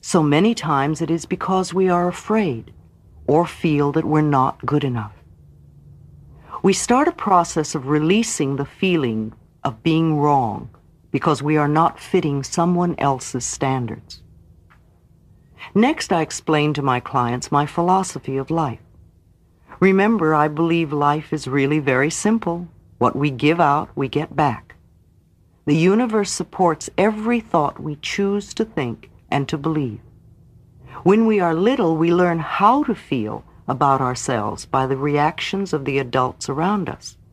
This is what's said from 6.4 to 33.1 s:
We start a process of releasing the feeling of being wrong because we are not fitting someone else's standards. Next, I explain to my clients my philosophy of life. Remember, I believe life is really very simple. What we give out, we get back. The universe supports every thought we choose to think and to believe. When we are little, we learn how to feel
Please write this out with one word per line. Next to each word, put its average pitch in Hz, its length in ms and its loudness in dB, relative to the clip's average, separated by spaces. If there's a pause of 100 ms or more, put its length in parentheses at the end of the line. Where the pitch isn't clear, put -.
We 190 120 4
start 262 340 2
a 339 40 0
process 170 640 0
of 131 120 -6
releasing 151 680 0
the 139 100 -4
feeling 123 680 -2 (300)
of 120 200 -6
being 160 340 2
wrong 123 520 0 (420)
because 139 320 0
we 151 140 2
are 147 100 2
not 156 320 2
fitting 147 440 -2
someone 175 540 0
else's 131 480 -4
standards. 123 760 -6 (1500)
Next, 247 360 2
I 170 100 2
explain 151 520 0
to 147 80 -4
my 131 180 0
clients 120 520 -2
my 147 160 2
philosophy 170 720 -2
of 135 120 -6
life. 156 320 -4 (1000)
Remember, 190 540 4
I 151 140 4
believe 165 460 0
life 147 400 0
is 147 140 -6
really 139 320 0
very 135 300 2
simple. 180 580 -2 (300)
What - 180 2
we 143 140 0
give 147 300 0
out, 151 360 2
we 139 120 -4
get 147 280 -6
back. 139 400 -2 (880)
The 147 100 2
universe 208 560 2
supports - 680 -2
every 214 420 0
thought 151 400 -2
we 147 180 -10
choose 202 560 -4
to 226 100 -2
think 131 460 -6 (200)
and 139 200 -2
to 160 80 -4
believe. 143 420 -4 (1040)
When 214 220 6
we 214 140 4
are 170 140 2
little, 185 440 2
we 170 160 4
learn 170 260 2
how 220 440 2
to 240 120 -2
feel 113 480 -6 (240)